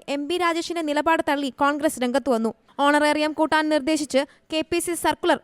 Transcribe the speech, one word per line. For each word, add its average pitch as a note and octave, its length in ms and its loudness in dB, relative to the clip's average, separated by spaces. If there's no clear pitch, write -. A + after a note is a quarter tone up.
എം C#4+ 140 -4
ബി F4 140 -2
രാജേഷിന്റെ E4+ 460 -2
നിലപാട് D4+ 400 0
തള്ളി C#4+ 200 -2
കോൺഗ്രസ് C#4+ 420 0
രംഗത്ത് B3 320 0
വന്നു. A3 160 -2
ഓണറേറിയം D4 540 2
കൂട്ടാൻ D#4 340 2
നിർദ്ദേശിച്ച് D4+ 500 0
കെ D#4 80 -2
പി F4 140 -2
സി F4 180 -4
സർക്കുലർ D#4+ 420 0